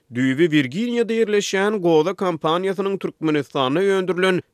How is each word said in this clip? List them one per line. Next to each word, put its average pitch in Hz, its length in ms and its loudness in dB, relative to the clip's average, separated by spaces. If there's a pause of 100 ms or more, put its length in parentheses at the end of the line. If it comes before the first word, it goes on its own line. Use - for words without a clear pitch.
(140)
düýbi 131 380 2
Virginiýada 214 640 0
ýerleşýän 208 680 0
Goza 165 300 4
kompaniýasynyň 185 880 -2
Türkmenistana 147 800 -2
öndürilen 185 640 0 (120)